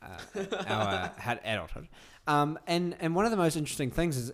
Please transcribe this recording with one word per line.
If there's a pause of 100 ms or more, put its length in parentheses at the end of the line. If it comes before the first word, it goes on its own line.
uh,
our
<laughs>
had
adulthood. (400)
Um, (100)
and,
and
one
of
the
most
interesting
things
is,